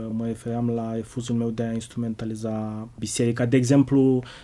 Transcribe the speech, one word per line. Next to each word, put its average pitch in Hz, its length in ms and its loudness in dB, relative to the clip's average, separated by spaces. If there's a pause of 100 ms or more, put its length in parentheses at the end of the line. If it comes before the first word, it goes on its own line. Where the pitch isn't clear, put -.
(100)
mă 113 160 -4
refeream 117 440 -2
la 113 240 -2
refuzul 117 400 -6
meu 117 160 0
de 113 120 -4
a 113 100 -4
instrumentaliza 110 1160 -6 (100)
biserica. 117 480 0
De 123 100 4
exemplu, 131 640 6 (220)